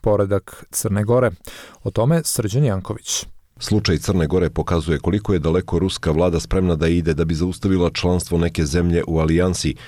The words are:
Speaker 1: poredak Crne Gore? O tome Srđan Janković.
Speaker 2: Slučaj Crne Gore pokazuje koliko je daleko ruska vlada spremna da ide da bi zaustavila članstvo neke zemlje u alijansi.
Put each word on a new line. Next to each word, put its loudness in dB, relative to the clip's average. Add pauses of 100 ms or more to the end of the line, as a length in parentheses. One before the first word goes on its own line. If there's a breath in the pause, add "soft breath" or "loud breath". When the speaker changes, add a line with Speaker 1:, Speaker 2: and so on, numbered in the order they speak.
Speaker 1:
poredak 0
Crne 0
Gore? 2 (520 loud breath)
O -4
tome 2
Srđan 0
Janković. -4 (340)
Speaker 2:
Slučaj 0
Crne 0
Gore 2
pokazuje -2
koliko 0
je 2
daleko 0
ruska -2
vlada 2
spremna 0
da 0
ide 2
da 0
bi 0
zaustavila 0
članstvo -2
neke 0
zemlje 2
u 0
alijansi. 0 (120 loud breath)